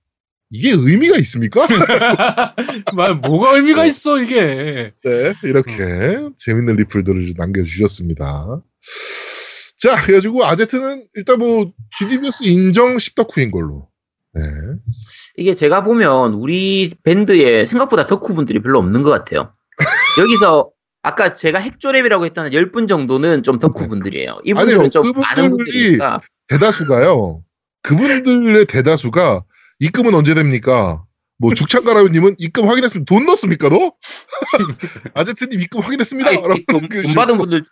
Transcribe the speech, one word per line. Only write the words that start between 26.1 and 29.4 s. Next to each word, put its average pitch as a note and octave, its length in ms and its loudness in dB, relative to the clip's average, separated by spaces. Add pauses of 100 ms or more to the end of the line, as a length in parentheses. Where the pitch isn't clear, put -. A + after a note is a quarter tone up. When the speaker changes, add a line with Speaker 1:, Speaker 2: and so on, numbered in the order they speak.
Speaker 1:
대다수가요. C#3 920 0 (400)
그분들의 A#3+ 840 2
대다수가 C3 760 0 (380)